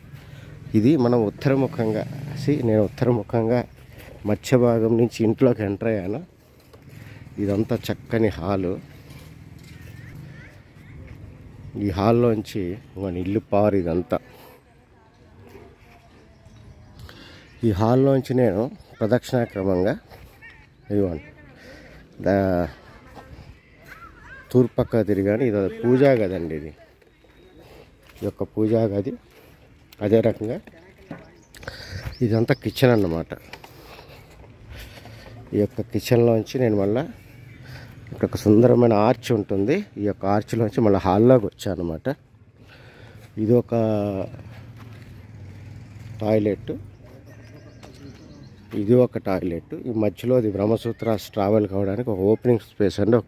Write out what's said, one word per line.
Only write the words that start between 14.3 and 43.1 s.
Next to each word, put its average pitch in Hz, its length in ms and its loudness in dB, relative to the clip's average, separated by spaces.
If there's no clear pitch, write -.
ఈ 113 60 4
హాల్లోంచి 127 640 2
నేను 117 360 2
ప్రదక్షిణాక్రమంగా 107 1000 0
ఇదిగోండి, 95 320 -2
దా-, 92 460 2
తూర్పు 123 220 4
పక్క 113 320 0
తిరిగాను. 101 360 2
ఇది 101 260 0
పూజా 127 440 4
గది 104 220 0
అండి. 82 200 -6
ఇది, 76 140 -10
ఈ - 20 -4
యొక్క 101 180 -4
పూజా 110 400 0
గది. 101 300 -2
అదే 104 180 4
రకంగా 113 400 -2
ఇదంతా 113 320 2
కిచెన్ 123 380 2
అన్నమాట. 85 340 2
ఈ 101 40 0
యొక్క 104 220 -2
కిచెన్లోంచి 117 800 2
నేను 113 180 2
మళ్ళా 104 320 0
ఇక్కడ - 160 -2
ఒక - 80 -8
సుందరమైన 117 560 6
ఆర్చ్ 110 400 2
ఉంటుంది. 107 520 -2
ఈ 101 60 -4
యొక్క 98 220 -4
ఆర్చ్లోంచి 107 540 -2
మళ్ళీ 104 180 4
హాల్లోకి 101 480 4
వచ్చాను 90 340 -8
అనమాట. 85 360 -6